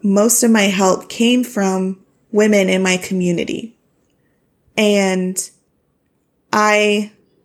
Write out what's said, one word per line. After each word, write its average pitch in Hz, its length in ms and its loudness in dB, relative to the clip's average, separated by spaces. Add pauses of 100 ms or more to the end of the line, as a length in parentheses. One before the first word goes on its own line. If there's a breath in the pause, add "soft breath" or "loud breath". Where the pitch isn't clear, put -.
most 208 400 2
of 233 80 4
my 214 120 4
help 190 440 0
came 247 360 0
from 190 600 -4 (280)
women 208 360 2
in 185 140 0
my 185 160 0
community. 180 800 -4 (1000)
And 190 600 0 (1120)
I 208 640 0 (320)